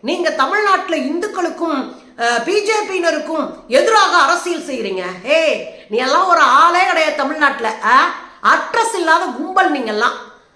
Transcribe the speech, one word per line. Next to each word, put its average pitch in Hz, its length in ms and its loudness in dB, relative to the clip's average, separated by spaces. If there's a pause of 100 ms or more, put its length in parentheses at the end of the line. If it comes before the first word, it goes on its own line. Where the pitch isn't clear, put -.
நீங்க 320 280 -2
தமிழ்நாட்டுல 370 680 0
இந்துக்களுக்கும், 330 960 -4 (280)
ஆ, 233 240 0
பி 415 180 0
ஜே 427 120 0
பியினருக்கும் 320 720 -2 (220)
எதிராக 381 480 4
அரசியல் 339 500 0
செய்யறீங்க. 202 360 -6 (220)
ஏய், 294 440 0 (200)
நீ 208 80 -4
எல்லாம் 285 320 2
ஒரு 339 120 4
ஆளே 330 460 4
கிடையாது 320 300 0
தமிழ்நாட்டுல. 269 580 -2 (100)
ஆ? 262 260 4 (320)
அட்ரஸ் 440 520 0
இல்லாத 330 300 2
கும்பல் 339 480 -2
நீங்கெல்லாம். 233 440 -2 (400)